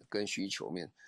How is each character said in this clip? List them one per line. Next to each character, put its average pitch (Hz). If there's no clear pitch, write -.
跟 104
需 98
求 -
面， 87